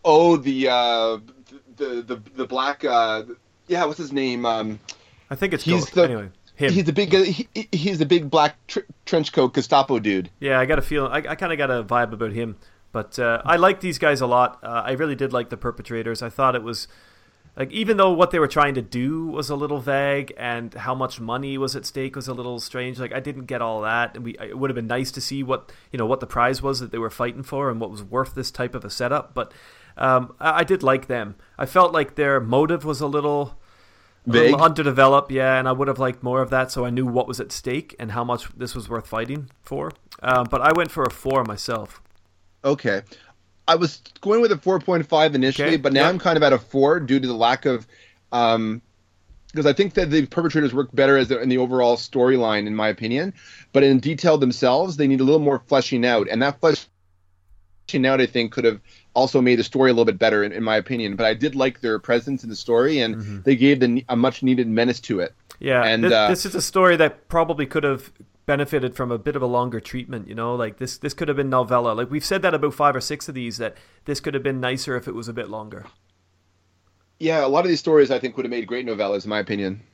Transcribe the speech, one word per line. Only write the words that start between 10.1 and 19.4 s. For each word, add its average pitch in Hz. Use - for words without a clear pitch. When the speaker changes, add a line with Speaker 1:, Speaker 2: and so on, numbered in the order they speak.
Speaker 2:
Yeah, 135
I 131
got 151
a 131
feeling. 139
I, 147
I 165
kinda 165
got 139
a 120
vibe 117
about 110
him. 113
But, 110
uh, 117
I 165
like 185
these 175
guys 147
a 131
lot. 123
Uh, 117
I 131
really 147
did 123
like 120
the 120
perpetrators. 117
I 117
thought 131
it 113
was, 113
like, 135
even 214
though 190
what 175
they 175
were 147
trying 143
to 127
do 143
was 147